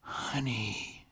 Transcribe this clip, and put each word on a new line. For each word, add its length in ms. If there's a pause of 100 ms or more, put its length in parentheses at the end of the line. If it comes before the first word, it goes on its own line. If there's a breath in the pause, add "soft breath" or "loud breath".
Honey. 1120